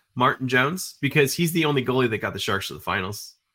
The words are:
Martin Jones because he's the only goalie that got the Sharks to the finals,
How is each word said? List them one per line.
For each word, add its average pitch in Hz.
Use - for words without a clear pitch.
Martin 131
Jones 131
because 139
he's 170
the 165
only 143
goalie 127
that 110
got 98
the 98
Sharks 98
to 76
the 71
finals, 95